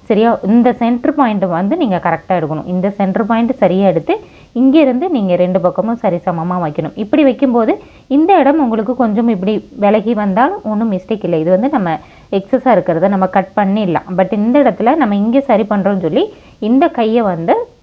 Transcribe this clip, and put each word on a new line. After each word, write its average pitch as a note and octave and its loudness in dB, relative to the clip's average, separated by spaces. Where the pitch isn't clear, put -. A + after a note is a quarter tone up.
சரியா? A3 2
இந்த A#3+ 4
சென்டர் A#3+ -2
பாயிண்ட் A3 0
வந்து F#3+ -2
நீங்க A#3+ 0
கரெக்டா E3 -2
எடுக்கணும். D#3 -4
இந்த F#3 -2
சென்டர் G3 -2
பாயிண்ட் A#3 0
சரியா F#3+ 2
எடுத்து E3 0
இங்கிருந்து C4 2
நீங்க G3+ 0
ரெண்டு F3+ 0
பக்கமும் G#3+ -2
சரிசமமா F3 -2
வைக்கணும். D#3 -6
இப்படி D4 0
வைக்கும்போது A#3+ 2
இந்த E4 4
இடம் D4 2
உங்களுக்கு A3+ -2
கொஞ்சம் A3+ 0
இப்படி G3 -2
விலகி G#3+ 0
வந்தாலும் A3 -2
ஒண்ணும் G#3+ -2
மிஸ்டேக் F#3 -6
இல்லை. E3+ 0
இது D#3+ -2
வந்து G3 2
நம்ம A3 -2
எக்ஸஸா A3 -2
இருக்கிறத F3 0
நம்ம F#3+ 0
கட் F#3 -2
பண்ணிடலாம். G3 -2
But F#3 0
இந்த A3+ 0
இடத்துல A#3 2
நம்ம A3+ 0
இங்க A3+ 2
சரி A3+ 0
பண்றோம்னு G3 -2
சொல்லி G3+ 0
இந்த C4 2
கையை A#3 0
வந்து F#3 0